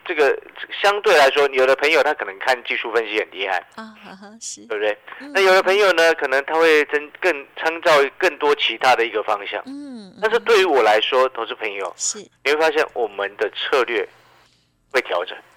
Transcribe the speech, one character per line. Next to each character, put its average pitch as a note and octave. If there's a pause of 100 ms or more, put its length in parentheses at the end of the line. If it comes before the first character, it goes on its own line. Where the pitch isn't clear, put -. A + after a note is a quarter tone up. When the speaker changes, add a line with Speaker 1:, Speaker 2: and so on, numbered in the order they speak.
Speaker 1:
这 F3+
个 D3 (440)
相 G3+
对 G3
来 C#3
说， C#3+
有 C3
的 C3+
朋 D3
友 D3+
他 D3
可 A2
能 G2
看 B2
技 B2
术 A2+
分 A2
析 G#2+
很 F#2
厉 F#2+
害， F#2 (180)
Speaker 2:
啊， A3 (100)
哈 G3
哈， G3+
是。 G#3
Speaker 1:
对 A3+
不 G#3
对？ - (220)
Speaker 2:
嗯。 D3
Speaker 1:
那 F#3+
有 F#3+
的 F#3+
朋 F#3
友 G3+
呢， E3
可 D3+
能 C3+
他 D#3
会 D#3+
增-， D3
更 D3 (100)
参 E3
照 E3 (260)
更 E3+
多 D3
其 A2+
他 B2+
的 A#2
一 -
个 G#2
方 G2+
向。 G#2
Speaker 2:
嗯， C4
嗯。 -
Speaker 1:
但 G#3+
是 A#3
对 G#3+
于 F#3+
我 C#3
来 G#2+
说， C3
投 A2+
资 A#2+
朋 A2
友， F#2+
Speaker 2:
是。 - (260)
Speaker 1:
你 C3+
会 D#3
发 D#3+
现 D3
我 A#2
们 G2+
的 G#2
策 -
略 A2 (840)
会 B2+
调 F2+
整。 - (220)